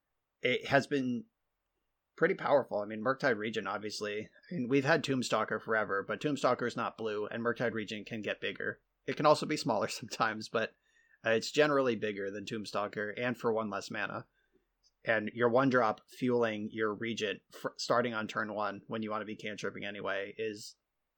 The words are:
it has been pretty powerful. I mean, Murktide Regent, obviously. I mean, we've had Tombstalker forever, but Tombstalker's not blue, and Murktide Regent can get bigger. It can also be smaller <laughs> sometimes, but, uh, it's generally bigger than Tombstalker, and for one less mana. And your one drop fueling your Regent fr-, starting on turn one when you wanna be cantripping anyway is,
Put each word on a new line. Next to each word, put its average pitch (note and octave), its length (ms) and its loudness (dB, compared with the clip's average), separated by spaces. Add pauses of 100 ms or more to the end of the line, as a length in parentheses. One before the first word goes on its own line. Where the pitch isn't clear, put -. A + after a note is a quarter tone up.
(420)
it B2 260 0
has C#3 200 4
been B2+ 380 0 (880)
pretty F3 200 2
powerful. B2+ 440 2
I G#2 60 -2
mean, G#2+ 180 -6
Murktide C3 340 2
Regent, G#2+ 300 -4
obviously. G#2 600 -4 (200)
I F#3 60 -8
mean, B2 140 -2
we've C3+ 160 4
had D3+ 180 4
Tombstalker A2+ 580 0
forever, G2+ 460 0
but G#2 140 -4
Tombstalker's B2+ 560 0
not A2 200 -4
blue, G#2+ 300 -4
and A#2 160 -6
Murktide A#2 300 0
Regent G#2+ 340 -6
can A2+ 140 -8
get G2 180 -4
bigger. G#2 400 -6 (260)
It C3+ 120 -4
can D3+ 80 0
also D3 200 6
be D3+ 120 -2
smaller A2 300 2
<laughs> - 20 -4
sometimes, G#2+ 580 -2
but, - 260 -2 (520)
uh, A2+ 60 4
it's A2+ 200 2
generally C#3 440 4
bigger G2 360 -4
than G2+ 140 -10
Tombstalker, G#2 720 -4
and B2 200 -2
for A#2 140 0
one A2 180 0
less G2 220 -4
mana. G#2+ 340 -6 (840)
And G#2+ 280 2
your A#2+ 140 4
one C3 200 6
drop A#2 380 4
fueling A2+ 640 0
your A2 220 0
Regent G#2+ 460 -4 (120)
fr-, - 260 -8
starting A#2+ 380 2
on A2 120 -2
turn G#2+ 280 -4
one G2+ 320 -4
when A2+ 160 -4
you G#2+ 80 -4
wanna G#2+ 140 -4
be G#2 100 -8
cantripping G2+ 500 -8
anyway G2 520 -4
is, A2 380 -8 (420)